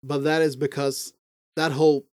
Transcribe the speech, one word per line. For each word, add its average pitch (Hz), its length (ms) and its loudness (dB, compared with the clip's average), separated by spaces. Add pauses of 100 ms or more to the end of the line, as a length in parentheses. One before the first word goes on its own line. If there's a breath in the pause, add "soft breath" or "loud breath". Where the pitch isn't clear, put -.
But 139 180 -4
that 156 180 2
is 151 140 2
because 139 580 -4 (440)
that 156 160 0
whole 143 340 2 (120)